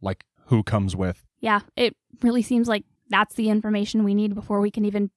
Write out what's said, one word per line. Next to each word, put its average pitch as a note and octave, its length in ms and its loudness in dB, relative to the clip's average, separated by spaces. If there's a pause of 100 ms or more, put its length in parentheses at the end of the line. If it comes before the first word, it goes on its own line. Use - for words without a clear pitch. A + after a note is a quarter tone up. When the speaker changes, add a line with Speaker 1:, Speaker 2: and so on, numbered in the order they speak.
Speaker 1:
like, F#2+ 240 -6 (220)
who A2 160 4
comes G2 340 -2
with. F#2 260 -4 (200)
Speaker 2:
Yeah, G#3 160 2 (160)
it A#3+ 180 0 (280)
really A#3+ 180 2
seems A#3 280 0
like G#3+ 160 -2 (260)
that's G#3 240 2
the G#3+ 160 0
information G#3+ 520 0
we G3+ 120 2
need G#3 200 0
before G3+ 260 -2
we G#3 100 0
can G#3 160 -2
even G3+ 300 -2